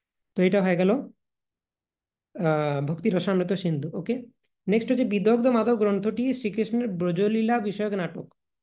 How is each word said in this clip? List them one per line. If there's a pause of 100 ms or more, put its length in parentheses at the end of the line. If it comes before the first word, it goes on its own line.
(360)
তো
এটা
হয়ে
গেল, (1400)
আহ,
ভক্তি
রসামৃত
সিন্ধু।
ওকে, (440)
নেক্সট
হচ্ছে
বিদগ্ধ
মাধব
গ্রন্থটি
শ্রীকৃষ্ণের
ব্রজলীলা
বিষয়ক
নাটক। (300)